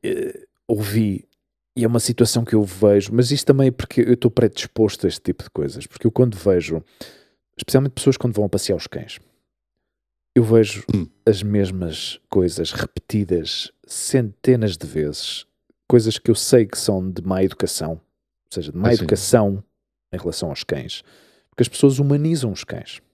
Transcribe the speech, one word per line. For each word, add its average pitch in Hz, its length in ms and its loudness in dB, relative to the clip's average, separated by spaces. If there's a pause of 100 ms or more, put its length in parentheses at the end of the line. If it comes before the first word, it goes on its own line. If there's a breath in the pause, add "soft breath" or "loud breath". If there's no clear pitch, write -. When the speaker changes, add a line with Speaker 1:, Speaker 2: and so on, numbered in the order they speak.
Speaker 1:
eh, - 440 -8 (200)
ouvi, 104 580 -2 (520)
e 120 80 -2
é - 20 2
uma 120 140 2
situação 117 440 2
que 117 100 -4
eu 107 100 6
vejo, 101 480 2
mas 120 180 2
isto 143 160 -2
também 135 220 6
é - 20 4
porque - 300 -4
eu 120 140 4
estou 120 160 0
predisposto - 760 0
a - 20 4
este - 120 -6
tipo - 240 -6
de - 60 -20
coisas, 71 360 -8
porque - 200 -6
eu 110 40 4
quando 120 260 2
vejo, 82 460 0 (720 loud breath)
especialmente 135 360 0
pessoas - 240 0
quando 120 180 -2
vão 104 120 -2
a - 20 -4
passear 98 280 -2
os - 100 -10
cães, - 340 -14 (1120)
eu 127 80 6
vejo 110 420 4 (100)
Speaker 2:
Hum. 90 120 0 (200)
Speaker 1:
as 101 160 4
mesmas 95 760 -4 (100)
coisas 85 440 0
repetidas - 1000 -4 (160)
centenas 113 920 0
de 80 100 -12
vezes, 73 600 -8 (400)
coisas 113 320 4
que - 120 -2
eu 110 40 6
sei 117 320 4
que - 120 -10
são 95 320 -2
de 87 120 -10
má 92 200 0
educação, 85 500 -4
ou 82 80 -10 (500)
seja, 78 220 -8
de 80 60 -8
má 104 100 2
Speaker 2:
Ah, - 80 6
sim. - 60 0
Speaker 1:
educação 101 600 2 (500)
em 92 60 -8
relação 87 320 -6
aos - 140 -10
cães, - 380 -8 (480 soft breath)
porque - 120 -2
as 120 60 2
pessoas 139 300 2
humanizam 143 540 0
os 90 120 -10
cães - 360 -14 (140)